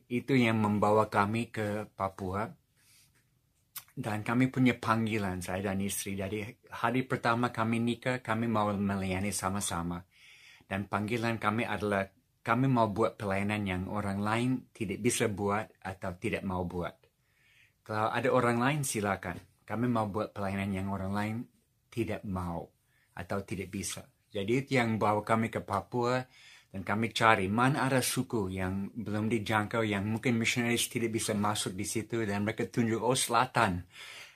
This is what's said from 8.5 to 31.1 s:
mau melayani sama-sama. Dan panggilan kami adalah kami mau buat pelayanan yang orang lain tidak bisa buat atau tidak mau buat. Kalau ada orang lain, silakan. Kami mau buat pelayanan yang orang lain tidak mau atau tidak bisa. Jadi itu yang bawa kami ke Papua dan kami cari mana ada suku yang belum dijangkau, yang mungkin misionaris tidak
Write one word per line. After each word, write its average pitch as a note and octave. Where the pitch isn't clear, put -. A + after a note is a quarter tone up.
mau G#2
melayani G2
sama-sama. F2
Dan G2
panggilan A2
kami A2
adalah G2+
kami A#2+
mau A2+
buat G#2+
pelayanan G#2
yang F#2
orang G2+
lain A#2
tidak G2+
bisa A2+
buat G2+
atau F#2
tidak F#2+
mau F2+
buat. F2
Kalau A2
ada A#2+
orang A#2+
lain, C#3+
silakan. G2
Kami A2+
mau A2
buat G#2
pelayanan G2
yang F#2+
orang F#2+
lain G#2+
tidak G#2
mau F2
atau G2+
tidak F2+
bisa. F#2+
Jadi G2+
itu -
yang A2+
bawa G#2
kami A2+
ke G#2
Papua A#2+
dan F#2+
kami G#2+
cari A2
mana A#2+
ada C3
suku A2+
yang F#2+
belum G#2+
dijangkau, A2
yang G2+
mungkin A2+
misionaris A#2
tidak A2+